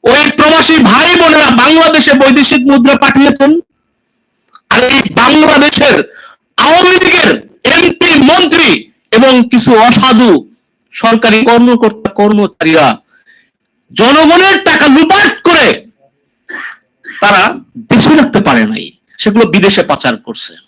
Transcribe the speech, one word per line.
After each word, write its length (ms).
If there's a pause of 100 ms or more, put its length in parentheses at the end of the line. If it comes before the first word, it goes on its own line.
ওই 200 (140)
প্রবাসী 380 (140)
ভাই 200 (120)
বোনেরা 280 (140)
বাংলাদেশে 580
বৈদেশিক 400 (100)
মুদ্রা 320
পাঠিয়েছেন, 480 (1200)
আর 80 (140)
এই 60 (200)
বাংলাদেশের 720 (720)
আওয়ামী 280 (100)
লীগের 260 (460)
এমপি, 360 (180)
মন্ত্রী 400 (480)
এবং 160 (180)
কিছু 200 (160)
অসাধু 420 (640)
সরকারি 460 (100)
কর্মকর্তা, 600 (100)
কর্মচারীরা 680 (1120)
জনগণের 560 (120)
টাকা 180 (100)
লুটপাট 380 (140)
করে 200 (1500)
তারা 200 (500)
দেশে 280
রাখতে 280
পারে 240
নাই, 140 (360)
সেগুলো 220 (100)
বিদেশে 380
পাচার 220 (120)
করছে। 280 (140)